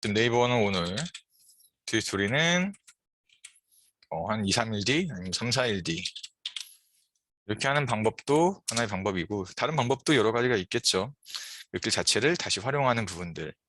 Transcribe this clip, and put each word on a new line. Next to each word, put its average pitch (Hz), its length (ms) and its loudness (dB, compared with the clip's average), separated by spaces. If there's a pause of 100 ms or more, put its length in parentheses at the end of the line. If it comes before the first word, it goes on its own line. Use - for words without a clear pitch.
지금 104 140 -2
네이버는 120 500 4
오늘, 92 320 0 (880)
티스토리는, 156 880 0 (1400)
어, 82 200 -6
한 107 160 -2
이, 95 60 0
삼 113 220 0
일 101 100 -2
뒤, 156 280 2
아니면 92 200 -8
삼, 120 200 -2
사 127 140 2
일 101 180 0
뒤. 82 180 -4 (1400)
이렇게 107 220 -2
하는 143 180 2
방법도 135 840 2
하나의 117 180 0
방법이고 95 560 -2 (120)
다른 147 200 0
방법도 135 400 2
여러 110 160 4
가지가 120 240 2
있겠죠. 101 580 0 (680)
그 113 80 0
자체를 135 460 2
다시 - 240 -2
활용하는 127 460 0
부분들. 85 480 -8 (140)